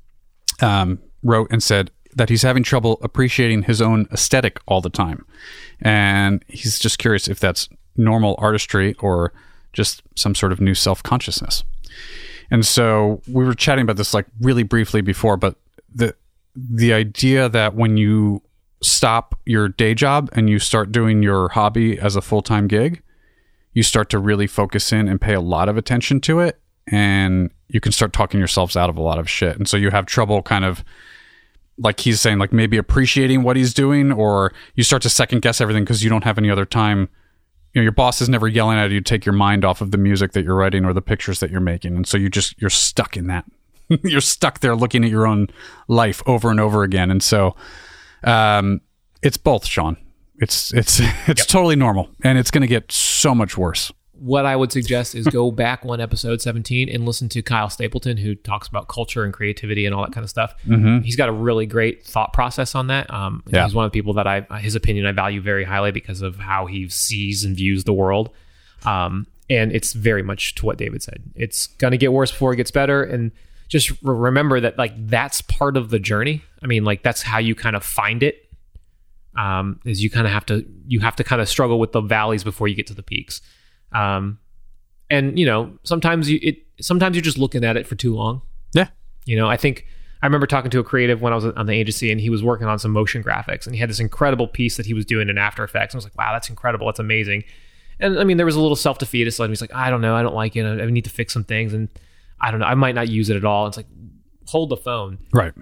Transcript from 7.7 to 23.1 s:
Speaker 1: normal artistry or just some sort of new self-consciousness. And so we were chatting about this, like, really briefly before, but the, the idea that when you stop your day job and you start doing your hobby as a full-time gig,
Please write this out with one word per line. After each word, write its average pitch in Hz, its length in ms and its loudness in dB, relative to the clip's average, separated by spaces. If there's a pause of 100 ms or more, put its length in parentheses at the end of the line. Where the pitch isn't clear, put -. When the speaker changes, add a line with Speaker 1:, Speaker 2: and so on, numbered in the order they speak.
Speaker 1:
normal 110 420 4
artistry 104 600 0
or 87 320 0 (400)
just - 300 -2 (140)
some 101 180 0
sort 95 180 0
of 90 80 -2
new 95 140 4
self-consciousness. - 880 -2 (840)
And 113 160 4
so 107 600 2
we 127 160 0
were 127 120 2
chatting 135 300 2
about 110 120 0
this, 104 160 -2
like, 104 140 0 (120)
really 120 260 4
briefly 110 360 2
before, 98 380 2
but 95 180 0 (380)
the, 120 200 0 (400)
the 117 380 2
idea 127 560 2
that 107 260 0
when 113 220 4
you 104 460 4 (400)
stop - 520 2 (120)
your 107 200 4
day 110 280 2
job 143 400 2
and 110 160 4
you 104 80 4
start 107 340 0
doing 110 300 4
your 98 260 4
hobby 110 500 2
as 98 180 0
a 98 40 0
full-time 104 480 0
gig, 127 340 0 (680)